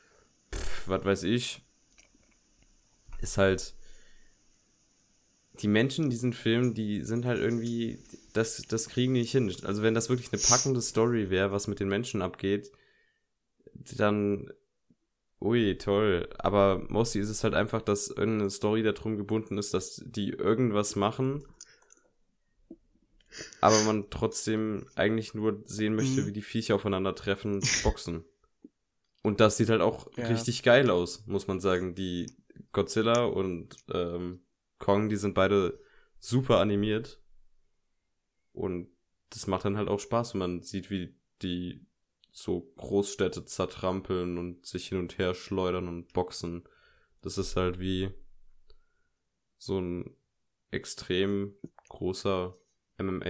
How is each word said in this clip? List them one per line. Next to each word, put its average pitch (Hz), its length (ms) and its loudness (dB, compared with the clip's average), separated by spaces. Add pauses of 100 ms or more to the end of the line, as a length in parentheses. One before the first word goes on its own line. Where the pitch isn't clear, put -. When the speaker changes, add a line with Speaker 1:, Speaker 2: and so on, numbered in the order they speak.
(540)
Speaker 1:
pff, - 340 0
was 92 160 0
weiß 95 200 2
ich. 120 380 0 (1600)
Ist - 180 -2
halt, 95 360 2 (1900)
die 104 80 2
Menschen 127 360 2
in 135 60 2
diesen 120 220 -2
Filmen, 120 400 2
die 104 300 -4
sind 117 240 -4
halt 123 140 0
irgendwie, 117 580 -2 (340)
das, 113 360 0
das 110 200 -2
kriegen 127 260 2
die 123 60 4
nicht 117 120 -2
hin. 110 220 2 (100)
Also 104 180 -2
wenn 113 120 4
das 113 140 0
wirklich 123 240 -2
eine 107 80 -2
packende 131 400 4
Story 113 480 2
wär, 95 240 2
was 101 140 -2
mit 101 140 -4
den 98 80 0
Menschen 101 340 -2
abgeht, 95 480 -2 (1040)
dann, 104 760 0 (880)
ui, 104 380 2
toll. 101 640 2
Aber 98 400 4 (100)
mostly 107 320 0
ist 104 80 -2
es 107 160 -2
halt 113 100 2
einfach, 107 280 2
dass 101 260 0
irgendeine 107 400 0
Story 107 340 2
da 107 100 4
drum 110 260 -4
gebunden 104 400 -2
ist, - 160 -2
dass - 320 -4
die - 240 -4
irgendwas 107 680 2
machen 131 480 0 (2250)
aber 107 240 6
man 107 260 0
trotzdem 110 760 -2 (100)
eigentlich 110 380 0
nur 107 320 0
sehen 107 280 0
möchte, 131 280 2
Speaker 2:
Mhm. 101 40 -2
Speaker 1:
wie 104 60 -4
die 104 100 -6
Viecher 113 320 0
aufeinandertreffen 98 800 0
und 98 280 0
boxen. 85 420 -2 (1000)
Und 104 180 0
das 107 160 8
sieht 110 120 2
halt 110 140 4
auch - 340 -2
Speaker 2:
Ja. 120 120 -4
Speaker 1:
richtig 117 340 -2
geil 123 280 8
aus, 90 360 0
muss 98 200 -2
man 95 140 -2
sagen. 92 340 2
Die 90 320 -4 (460)
Godzilla 113 520 2
und, 92 520 -2 (160)
ähm, 87 480 -4 (380)
Kong, 104 320 2
die 107 60 0
sind 98 180 -2
beide 95 440 4 (400)
super 123 400 2
animiert. 107 600 0 (1300)
Und 90 360 -6 (420)
das - 160 -8
macht 92 180 -2
dann 101 120 0
halt 104 120 -2
auch 101 120 0
Spaß, 117 340 -2
wenn 101 60 -4
man 90 220 -4
sieht, - 280 -8
wie 92 240 -6 (280)
die 90 440 -6 (460)
so - 440 -4
Großstädte 98 680 0
zertrampeln 92 920 -2
und 87 280 -10
sich - 220 -8
hin 95 100 -2
und 87 200 -4
her 90 160 0
schleudern 90 540 -2
und 85 240 -10
boxen. 87 520 -4 (580)
Das 92 160 -8
ist - 180 -4
halt 92 240 0
wie 92 300 -2 (1500)
so 95 200 -4
ein 87 380 -6 (540)
extrem 101 840 -2 (340)
großer 92 680 -4 (400)
M 95 120 -4
M 95 140 -4
A 92 80 -2